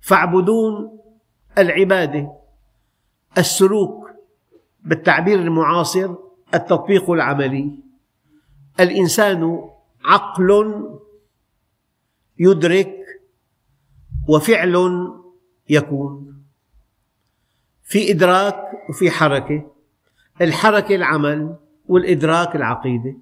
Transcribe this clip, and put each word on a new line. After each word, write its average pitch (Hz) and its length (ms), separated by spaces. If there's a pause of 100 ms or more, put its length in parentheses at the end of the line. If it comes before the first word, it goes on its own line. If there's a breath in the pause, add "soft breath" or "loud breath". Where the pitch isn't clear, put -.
فاعبدون 196 1000 (580)
العبادة، 170 720 (1040)
السلوك 196 720 (720)
بالتعبير 165 580
المعاصر 170 760 (400)
التطبيق 175 560
العملي. 139 680 (1000)
الإنسان 180 920 (340)
عقل 202 680 (1600)
يدرك 170 580 (1300)
وفعل 180 800 (600)
يكون، 143 760 (1400)
في 196 280
إدراك 185 460 (320)
وفي 165 220
حركة، 151 600 (680)
الحركة 202 540
العمل 151 640 (300)
والإدراك 170 680
العقيدة. 123 640